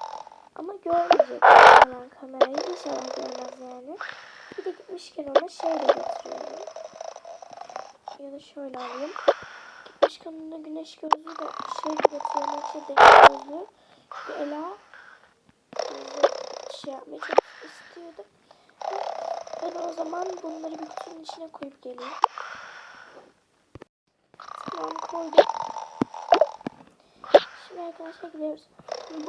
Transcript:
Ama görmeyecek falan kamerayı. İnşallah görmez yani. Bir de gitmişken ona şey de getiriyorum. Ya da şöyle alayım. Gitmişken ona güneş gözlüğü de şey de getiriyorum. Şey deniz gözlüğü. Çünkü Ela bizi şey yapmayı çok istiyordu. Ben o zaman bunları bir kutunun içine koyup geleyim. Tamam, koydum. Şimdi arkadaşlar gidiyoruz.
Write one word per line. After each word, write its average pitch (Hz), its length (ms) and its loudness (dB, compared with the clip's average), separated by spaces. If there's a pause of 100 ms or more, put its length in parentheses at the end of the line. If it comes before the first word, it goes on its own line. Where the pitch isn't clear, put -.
(540)
Ama 349 180 -10
görmeyecek 339 680 2
falan 247 680 10 (120)
kamerayı. 262 360 0 (140)
İnşallah 262 460 -10
görmez 254 440 -12
yani. 254 360 -16 (640)
Bir 349 60 -12
de 381 60 -6
gitmişken - 540 -14
ona 285 240 -2
şey - 220 -6
de 311 160 -2
getiriyorum. - 800 -4 (1500)
Ya 277 140 -18
da 285 80 -18
şöyle 269 380 -16
alayım. 247 320 -10 (760)
Gitmişken - 480 -4
ona 320 240 -14
güneş 311 400 -14
gözlüğü 311 420 -2
de 302 80 -10 (360)
şey 311 100 -6
de 302 100 0
getiriyorum. - 600 -4 (100)
Şey - 160 -12
deniz - 400 10
gözlüğü. 294 380 0 (440)
Çünkü - 320 -12
Ela 302 340 -8 (1000)
bizi - 1040 -4
şey 277 120 -12
yapmayı 294 280 -16
çok - 180 2 (260)
istiyordu. 339 600 -20 (1400)
Ben 339 260 -6
o 330 40 -8
zaman 330 340 -6 (160)
bunları 320 360 -10
bir 311 100 -14
kutunun 320 340 -14
içine 330 260 -14
koyup 277 340 -18
geleyim. 247 300 -14 (2500)
Tamam, 320 200 -8
koydum. 320 540 4 (2250)
Şimdi 359 120 -16
arkadaşlar 339 480 -14
gidiyoruz. 311 400 -10 (600)